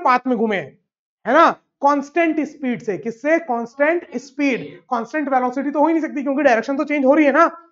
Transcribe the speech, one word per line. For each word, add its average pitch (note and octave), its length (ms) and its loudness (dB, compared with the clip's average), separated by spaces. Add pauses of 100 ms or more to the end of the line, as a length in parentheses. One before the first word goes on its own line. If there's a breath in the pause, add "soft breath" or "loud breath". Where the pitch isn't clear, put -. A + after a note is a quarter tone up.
पाथ B3+ 240 0
में B3 100 0
घूमे, G#3+ 200 -2
है - 760 -10
ना, D4+ 180 6 (320)
कांस्टेंट D4+ 600 0
स्पीड B3 400 -6
से, G3 160 -4
किससे? C#4+ 420 -2
कांस्टेंट C#4 760 -4
स्पीड। B3 500 -4 (240)
कांस्टेंट B3+ 380 -4
वेलोसिटी C4 420 -2
तो D4+ 100 -2
हो D4 60 6
ही E4 80 2
नहीं D#4+ 80 0
सकती, C#4 200 -6
क्योंकि C#4+ 200 -2
डायरेक्शन B3+ 340 2
तो D4 80 -2
चेंज D4 200 -2
हो C4+ 100 6
रही D#4 120 4
है C4 60 4
ना D#4 180 4 (200)